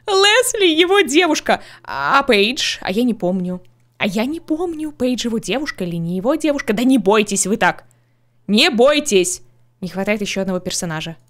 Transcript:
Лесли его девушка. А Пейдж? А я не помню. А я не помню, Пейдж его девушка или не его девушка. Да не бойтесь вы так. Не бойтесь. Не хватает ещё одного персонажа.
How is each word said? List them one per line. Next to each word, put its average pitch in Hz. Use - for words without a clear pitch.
Лесли 415
его 349
девушка. 294
А 143
Пейдж? 220
А -
я 214
не 240
помню. 180
А 190
я 214
не 320
помню, 311
Пейдж 247
его 226
девушка 202
или 170
не 170
его 226
девушка. 285
Да 233
не 262
бойтесь 202
вы 208
так. -
Не 247
бойтесь. 233
Не 185
хватает 202
ещё 196
одного 185
персонажа. 165